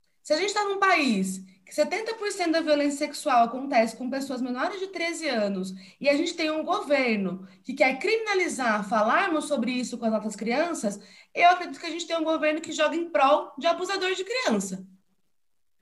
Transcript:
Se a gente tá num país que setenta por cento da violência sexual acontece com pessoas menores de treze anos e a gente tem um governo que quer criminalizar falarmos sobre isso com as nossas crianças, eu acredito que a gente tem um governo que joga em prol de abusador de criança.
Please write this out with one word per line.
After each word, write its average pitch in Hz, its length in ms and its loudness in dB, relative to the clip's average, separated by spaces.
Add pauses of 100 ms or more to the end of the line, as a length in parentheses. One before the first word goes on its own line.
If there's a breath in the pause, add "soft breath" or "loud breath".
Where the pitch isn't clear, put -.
(240)
Se 294 100 2
a 311 40 2
gente 392 140 0
tá 415 120 0
num 392 160 -2
país 269 640 2 (180 loud breath)
que - 120 -18
setenta 370 400 0
por 415 160 -4
cento 349 220 0
da 330 80 2
violência 285 360 2
sexual 247 480 2
acontece 247 500 0
com 254 140 -8
pessoas 269 320 -6
menores 262 380 -4
de 381 80 -6
treze 339 400 -6
anos 196 440 -2 (280 loud breath)
e 277 100 0
a 285 80 4
gente 339 160 0
tem 311 160 -2
um 311 140 -2
governo 262 840 0 (160 loud breath)
que 254 120 -8
quer 269 240 2
criminalizar 339 920 0
falarmos 294 560 2
sobre 262 260 -2
isso 247 280 -4
com 233 60 -2
as 220 60 2
nossas 214 240 -2
crianças, 233 640 -2 (360 loud breath)
eu 349 160 8
acredito 349 280 -2
que - 60 -12
a 330 60 -6
gente 339 160 -8
tem 330 100 -4
um 320 60 0
governo 311 360 0
que 320 120 -10
joga 302 240 2
em 339 120 -4
prol 294 480 4
de 277 120 -2
abusador 370 480 0
de 381 80 -4
criança. 220 600 -2 (1000)